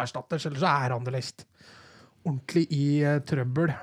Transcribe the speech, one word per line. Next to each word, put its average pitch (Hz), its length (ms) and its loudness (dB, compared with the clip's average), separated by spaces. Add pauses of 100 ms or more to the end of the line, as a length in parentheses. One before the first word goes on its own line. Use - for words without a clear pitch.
erstattes, 131 460 -6
ellers 143 160 -2
så 175 80 4
er 131 240 2
Anderlecht 123 500 -6 (800)
ordentlig 156 460 0
i, 143 320 2
eh, 147 160 2
trøbbel. 139 500 0 (140)